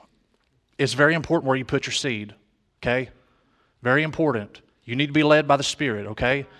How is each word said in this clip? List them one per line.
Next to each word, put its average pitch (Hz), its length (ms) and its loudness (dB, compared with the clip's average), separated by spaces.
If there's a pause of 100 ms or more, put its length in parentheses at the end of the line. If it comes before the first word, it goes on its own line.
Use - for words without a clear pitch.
(760)
it's 135 160 0
very 147 220 4
important 156 340 0
where 131 80 2
you 131 80 -4
put 139 220 -2
your 131 80 -6
seed, 107 400 -6 (480)
okay? 123 260 -2 (760)
Very 131 200 2
important. 143 580 -2 (240)
You 117 120 -8
need 143 100 0
to 143 80 -8
be 156 80 4
led 151 260 4
by 143 80 6
the 143 60 -2
Spirit, 110 460 -4
okay? 131 380 -2 (140)